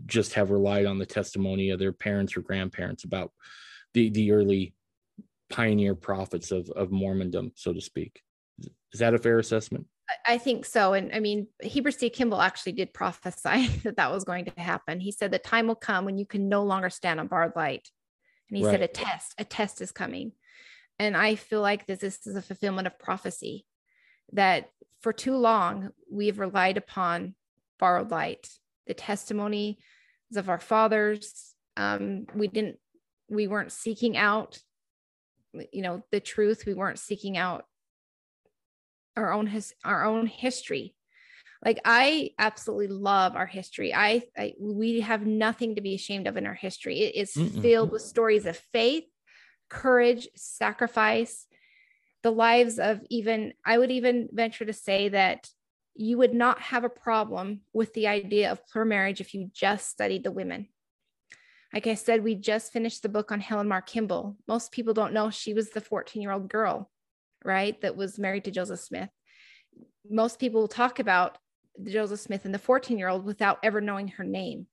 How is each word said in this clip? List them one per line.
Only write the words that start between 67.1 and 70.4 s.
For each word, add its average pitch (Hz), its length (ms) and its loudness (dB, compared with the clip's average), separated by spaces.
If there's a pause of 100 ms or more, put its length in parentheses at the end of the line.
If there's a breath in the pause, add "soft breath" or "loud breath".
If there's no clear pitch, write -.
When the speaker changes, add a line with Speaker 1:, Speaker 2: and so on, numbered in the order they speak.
Speaker 2:
right, 190 380 0
that 196 160 -2
was 196 220 -6
married 196 260 -2
to 196 60 -6
Joseph 185 280 -4
Smith. 185 300 -10 (1000 soft breath)
Most 220 300 2
people 220 280 2